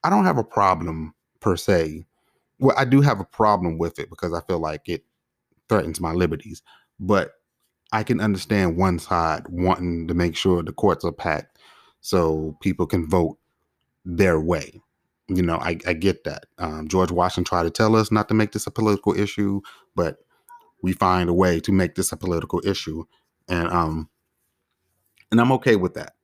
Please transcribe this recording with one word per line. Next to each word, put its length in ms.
I 60
don't 160
have 140
a 60
problem 680
per 160
se. 500
Well, 180
I 80
do 160
have 180
a 40
problem 520
with 220
it 100
because 240
I 140
feel 120
like 300
it 160
threatens 320
my 120
liberties. 500
But 340
I 120
can 160
understand 580
one 200
side 520
wanting 580
to 60
make 200
sure 280
the 100
courts 320
are 80
packed 460
so 600
people 260
can 200
vote 320
their 360
way. 400
You 140
know, 140
I, 300
I 60
get 320
that. 220
Um, 320
George 220
Washington 340
tried 200
to 60
tell 260
us 140
not 180
to 60
make 180
this 140
a 40
political 440
issue, 460
but 240
we 120
find 360
a 60
way 260
to 120
make 240
this 160
a 40
political 480
issue. 400
And, 200
um, 400
and 100
I'm 120
okay 240
with 180
that. 300